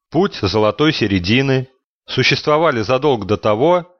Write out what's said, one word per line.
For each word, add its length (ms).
путь 260
золотой 560
середины 800
существовали 760
задолго 440
до 120
того, 640